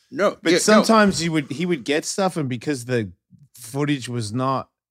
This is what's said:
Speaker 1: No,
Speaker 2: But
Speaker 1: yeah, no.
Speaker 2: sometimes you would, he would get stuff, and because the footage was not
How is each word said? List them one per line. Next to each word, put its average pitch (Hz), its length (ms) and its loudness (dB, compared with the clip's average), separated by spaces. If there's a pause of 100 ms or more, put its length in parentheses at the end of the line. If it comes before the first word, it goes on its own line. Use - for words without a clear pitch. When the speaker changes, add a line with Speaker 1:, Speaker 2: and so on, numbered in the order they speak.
(100)
Speaker 1:
No, 175 320 -2
Speaker 2:
But 160 100 2
Speaker 1:
yeah, 180 40 4
no. 160 40 2
Speaker 2:
sometimes 214 640 4
you 170 100 0
would, 147 200 -2
he 160 140 -4
would 160 180 -2
get 147 220 0
stuff, 185 320 -2
and 139 100 -4
because 123 380 -6
the 113 260 -2 (420)
footage 139 540 -4
was 117 240 -6
not 127 380 -4 (200)